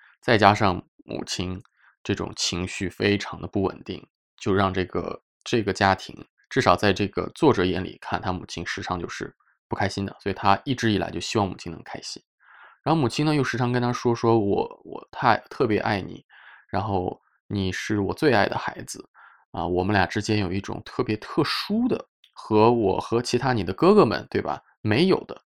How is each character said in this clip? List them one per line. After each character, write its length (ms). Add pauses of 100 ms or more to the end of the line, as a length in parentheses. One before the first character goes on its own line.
(200)
再 180
加 160
上 280 (220)
母 200
亲 380 (400)
这 120
种 200
情 320
绪 220
非 300
常 220
的 60
不 160
稳 220
定， 200 (340)
就 140
让 200
这 140
个， 360 (220)
这 180
个 100
家 220
庭， 320 (240)
至 100
少 140
在 180
这 140
个 300
作 160
者 120
眼 200
里 160
看， 200
他 120
母 140
亲 200
时 160
常 160
就 100
是 240 (360)
不 80
开 120
心 160
的， 140
所 100
以 60
他 300
一 100
直 160
以 80
来 120
就 100
希 180
望 100
母 80
亲 140
能 140
开 160
心。 200 (600)
然 100
后 80
母 80
亲 160
呢， 80
又 120
时 120
常 140
跟 100
他 120
说， 200
说 280
：“我， 440
我 280
太， 240 (120)
特 200
别 100
爱 220
你， 240 (440)
然 140
后 380 (260)
你 260
是 280
我 120
最 220
爱 120
的 120
孩 240
子， 260 (440)
啊， 140
我 160
们 120
俩 120
之 140
间 180
有 140
一 80
种 240
特 180
别 140
特 280
殊 440
的， 200 (240)
和 380
我 300
和 220
其 160
他 160
你 100
的 80
哥 220
哥 100
们， 260
对 120
吧， 200 (200)
没 240
有 180
的 260